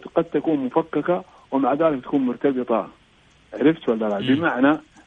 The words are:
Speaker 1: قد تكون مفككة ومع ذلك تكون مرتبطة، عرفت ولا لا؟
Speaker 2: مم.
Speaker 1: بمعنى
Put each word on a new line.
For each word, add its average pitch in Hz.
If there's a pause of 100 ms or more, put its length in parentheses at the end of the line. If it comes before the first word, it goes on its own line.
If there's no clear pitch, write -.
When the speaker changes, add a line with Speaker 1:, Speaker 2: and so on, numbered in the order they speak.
(160)
Speaker 1:
قد 165
تكون 151
مفككة 156 (280)
ومع 135
ذلك 147
تكون 139
مرتبطة، 120 (640)
عرفت 139
ولا 110
لا؟ 104
Speaker 2:
مم. 131
Speaker 1:
بمعنى 143 (300)